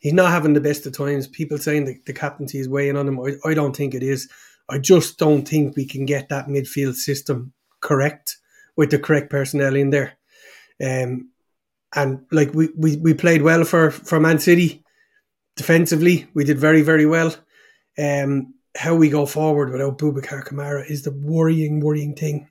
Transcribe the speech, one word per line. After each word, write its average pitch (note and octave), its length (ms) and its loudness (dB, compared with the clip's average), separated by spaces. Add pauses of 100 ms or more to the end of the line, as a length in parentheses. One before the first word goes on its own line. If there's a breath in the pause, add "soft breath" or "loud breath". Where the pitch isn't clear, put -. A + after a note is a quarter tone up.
He's D3 120 0
not F3+ 180 6
having D#3 220 2
the D3 80 4
best D3 260 -4
of C3 60 -10
times. C#3 340 -4
People D3+ 320 -8
saying D3+ 280 -2
that - 200 -12
the C#3 60 -12
captaincy C#3+ 460 -8
is C3 100 -6
weighing C#3 280 -2
on C#3 120 -2
him. C3+ 120 -4
I, C3+ 120 -6 (160)
I D#3+ 60 0
don't D3 220 0
think C3+ 180 -4
it B2+ 80 -6
is. C3 260 -4 (400 soft breath)
I C#3 100 -4
just D#3+ 400 4
don't D3+ 300 2
think D3+ 280 0
we C3+ 100 -6
can C3+ 180 -8
get C3+ 240 -4
that C3+ 180 -6
midfield C#3 480 -4
system C3+ 580 -6 (280)
correct - 560 -2 (400 soft breath)
with D3 140 2
the D3 80 2
correct C#3+ 320 -8
personnel C#3 440 -2
in C#3 160 0
there. C#3 240 -2 (720 soft breath)
Um, B2+ 460 -6 (640)
and, C3+ 360 -4
like, D3 240 2
we, D#3+ 220 2
we, D#3 220 0
we D#3+ 160 4
played E3 280 2
well E3 220 4
for, D#3+ 260 2
for - 300 -2
Man D#3+ 180 4
City E3+ 460 2 (720)
defensively. E3 760 2
We D3 100 0
did C#3+ 140 2
very, D#3 240 6
very D3+ 240 4
well. E3 280 2 (640 soft breath)
Um, C#3 560 -2 (220)
how E3 180 -2
we D#3+ 140 6
go D3 180 2
forward D3 460 0
without C3+ 260 -4
Boubacar C3+ 480 -4
Kamara C#3+ 420 -8
is D3 140 -8
the D3+ 80 -6
worrying, D#3 680 0
worrying D3 340 -2
thing. D3+ 360 -6